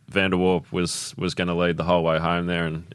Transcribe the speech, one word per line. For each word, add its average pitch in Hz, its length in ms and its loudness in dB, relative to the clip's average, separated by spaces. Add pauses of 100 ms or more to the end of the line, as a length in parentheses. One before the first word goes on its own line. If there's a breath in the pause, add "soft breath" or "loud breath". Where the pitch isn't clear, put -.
(100)
Van 95 200 2
der 92 60 2
Warp 90 360 2
was, - 440 -4
was 90 180 -4
gonna 87 200 -2
lead 87 220 2
the 82 80 -2
whole 87 200 4
way 80 140 2
home 85 280 0
there, 85 200 -2
and, 80 180 -6 (100)